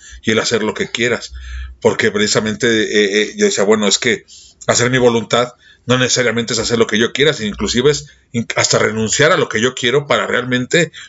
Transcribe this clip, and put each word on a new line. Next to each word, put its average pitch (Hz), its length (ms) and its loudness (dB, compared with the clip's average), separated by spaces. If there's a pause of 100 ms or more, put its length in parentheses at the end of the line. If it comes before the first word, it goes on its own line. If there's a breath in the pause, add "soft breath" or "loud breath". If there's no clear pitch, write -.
(240 loud breath)
y 113 80 0
el 110 80 2
hacer 107 240 0
lo 107 100 -2
que 98 160 -6
quieras. 117 440 -4 (480 loud breath)
Porque 107 300 2
precisamente, 104 560 0
eh, 107 560 2
eh, 101 120 -6
yo 104 100 2
decía, 101 200 0
"Bueno, 107 220 2
es 98 120 2
que 110 260 -2 (420 loud breath)
hacer 120 220 2
mi 127 80 2
voluntad 117 560 2 (320 soft breath)
no 123 120 2
necesariamente 120 560 0
es 113 60 -2
hacer 113 180 -2
lo 113 100 4
que 107 120 0
yo 113 140 0
quiera, 143 200 2
sino 110 160 -6
inclusive 110 420 0
es 143 160 -4 (240 soft breath)
in-, 117 240 -4
hasta 120 220 2
renunciar 110 540 2
a 180 60 2
lo 131 100 0
que 110 140 -4
yo 127 120 0
quiero 139 340 0
para 113 180 0
realmente 123 640 0 (180 loud breath)